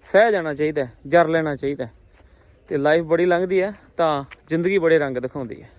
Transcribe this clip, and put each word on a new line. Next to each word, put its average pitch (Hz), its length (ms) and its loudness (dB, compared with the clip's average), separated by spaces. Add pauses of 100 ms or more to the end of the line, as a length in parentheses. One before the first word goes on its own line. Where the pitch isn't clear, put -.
ਸਹਿ 220 300 2
ਜਾਣਾ 160 220 -4
ਚਾਹੀਦਾ 147 300 -2
ਹੈ, 120 80 -12 (140)
ਜਰ 160 220 4
ਲੈਣਾ 160 280 0
ਚਾਹੀਦਾ 139 300 -6
ਹੈ। 117 60 -18 (760)
ਤੇ - 80 -4
ਲਾਈਫ 151 280 2
ਬੜੀ 165 220 2
ਲੰਘਦੀ 185 360 0
ਹੈ 202 120 -4 (220)
ਤਾਂ 151 280 0 (240)
ਜ਼ਿੰਦਗੀ 175 300 0
ਬੜੇ 165 200 4
ਰੰਗ 135 180 -2
ਦਿਖਾਉਂਦੀ 127 460 -8
ਹੈ। - 160 -20